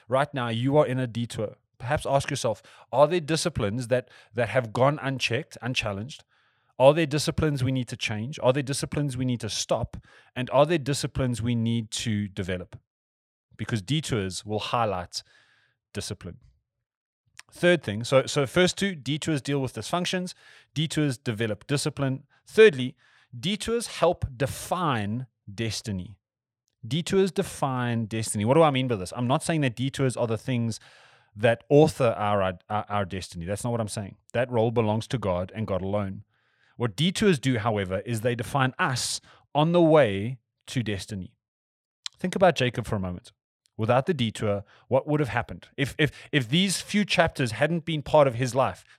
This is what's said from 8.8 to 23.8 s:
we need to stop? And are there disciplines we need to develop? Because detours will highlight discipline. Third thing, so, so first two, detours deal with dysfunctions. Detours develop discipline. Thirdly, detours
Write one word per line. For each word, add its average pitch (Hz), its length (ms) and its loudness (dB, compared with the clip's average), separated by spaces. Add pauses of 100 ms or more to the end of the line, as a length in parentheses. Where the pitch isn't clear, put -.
we 127 80 -2
need 123 160 -2
to 104 100 -6
stop? - 460 -4 (380)
And 127 160 -6
are 135 140 6
there 165 140 0
disciplines 131 640 -2
we 120 120 0
need 117 360 -2
to 104 380 -2
develop? 92 500 -8 (800)
Because 110 260 -4
detours 104 640 -4
will 104 140 -4
highlight 98 600 -2 (720)
discipline. - 460 -10 (1120)
Third 175 320 2
thing, 107 220 -6
so, 131 220 4
so 139 200 -2
first 180 300 2
two, 196 180 -2
detours 147 460 -4
deal 143 200 -4
with 127 140 -6
dysfunctions. 180 600 -4 (400)
Detours 151 420 0
develop 107 500 -4
discipline. 139 580 -2 (220)
Thirdly, 143 500 4 (420)
detours 214 480 -4